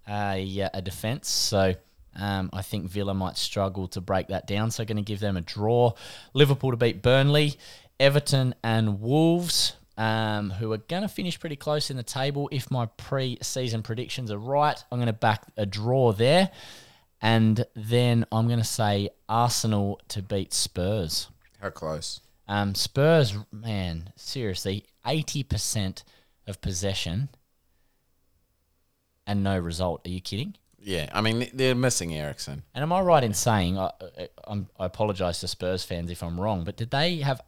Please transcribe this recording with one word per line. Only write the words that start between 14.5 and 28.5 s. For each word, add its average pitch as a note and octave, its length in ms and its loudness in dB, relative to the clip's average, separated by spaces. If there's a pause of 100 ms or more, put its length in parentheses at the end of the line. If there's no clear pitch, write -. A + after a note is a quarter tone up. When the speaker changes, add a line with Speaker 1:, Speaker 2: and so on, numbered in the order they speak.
Speaker 1:
I'm B2 80 -4
gonna A#2+ 140 2
back A2 320 2 (120)
a G#2+ 80 0
draw A2+ 480 2
there. C#3+ 380 4 (720)
And A2+ 420 6 (100)
then A#2 580 2
I'm A2+ 160 2
gonna A#2 160 2
say G#2 460 0 (180)
Arsenal G#2+ 800 2
to G#2 140 -6
beat F#2+ 300 -4
Spurs. F2+ 760 -2 (320)
Speaker 2:
How F#2+ 100 -6
close? - 500 -8 (280)
Speaker 1:
Um, G2+ 260 0
Spurs, C#3+ 600 4 (160)
man, F#2+ 680 -6
seriously, G2+ 680 -4 (220)
eighty D3 360 -2
percent F#2+ 640 -2 (420)
of G2+ 140 -10
possession F#2+ 680 -2 (2000)